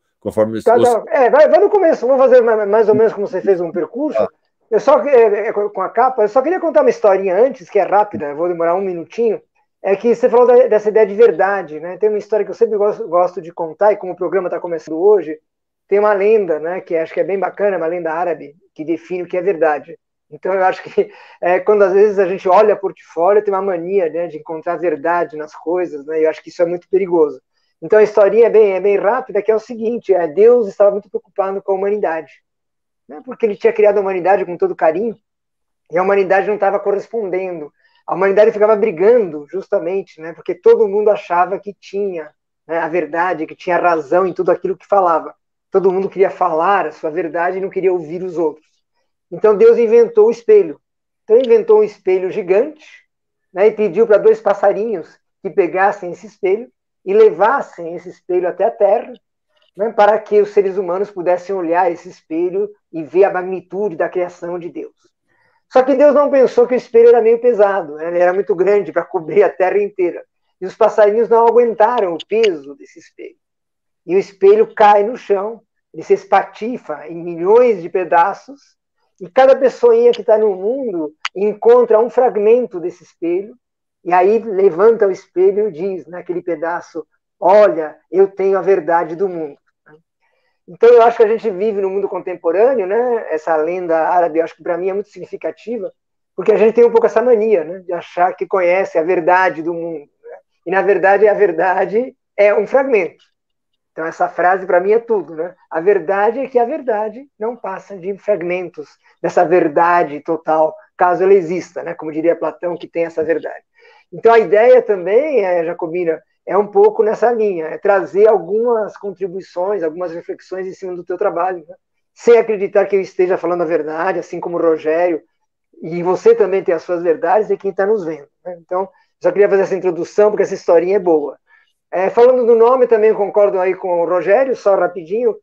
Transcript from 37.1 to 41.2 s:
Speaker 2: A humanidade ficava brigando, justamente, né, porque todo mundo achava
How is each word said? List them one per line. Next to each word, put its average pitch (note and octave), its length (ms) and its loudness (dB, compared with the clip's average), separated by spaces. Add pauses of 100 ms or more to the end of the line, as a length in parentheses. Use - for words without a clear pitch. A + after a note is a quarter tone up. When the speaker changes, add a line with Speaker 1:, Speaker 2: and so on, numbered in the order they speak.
Speaker 2:
A - 100 -6
humanidade G3 360 2
ficava G#3+ 240 2
brigando, F#3+ 720 0
justamente, F#3 720 -6
né, D#3+ 120 -14
porque D#3 200 -10
todo A3 360 2
mundo G#3 220 0
achava F3+ 500 -2